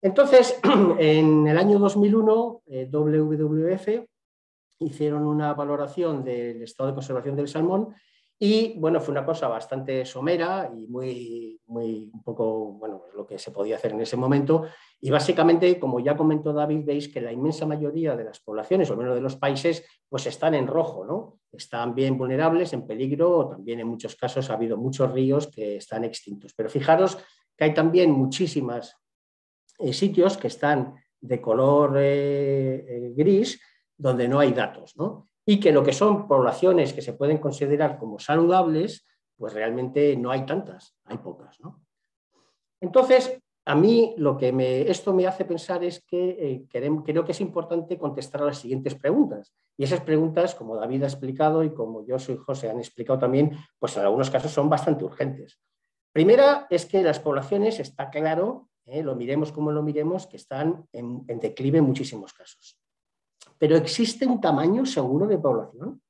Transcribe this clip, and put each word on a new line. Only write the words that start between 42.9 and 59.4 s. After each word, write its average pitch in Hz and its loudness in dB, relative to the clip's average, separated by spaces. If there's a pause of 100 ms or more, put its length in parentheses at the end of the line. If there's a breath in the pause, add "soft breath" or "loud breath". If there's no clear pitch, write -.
a 143 0
mí 214 6
lo 143 0
que 127 0
me, 131 0
esto 190 -2
me 185 4
hace 185 -4
pensar 175 -6
es 170 -6
que, 180 -2
eh, 147 -6
querem-, 151 -4
creo 160 -2
que 170 -4
es - -6
importante 170 -4
contestar 143 -8
a 147 0
las 139 -2
siguientes 131 -6
preguntas. 147 -2 (240)
Y 131 -4
esas 143 -2
preguntas, 160 0
como 113 -10
David 127 -4
ha 139 -2
explicado 151 0
y 156 -2
como 113 -8
yo 127 -4
soy 131 -8
José 131 -6
han 117 -6
explicado 120 -4
también, 135 2 (260 loud breath)
pues - -4
en 98 -2
algunos 127 2
casos 143 -2
son 147 2
bastante 151 0
urgentes. - -8 (520)
Primera 254 6
es 175 0
que 190 2
las 156 2
poblaciones, 196 -2
está 139 -10
claro, 160 -2 (160)
eh, 143 -6
lo 135 -4
miremos 139 -2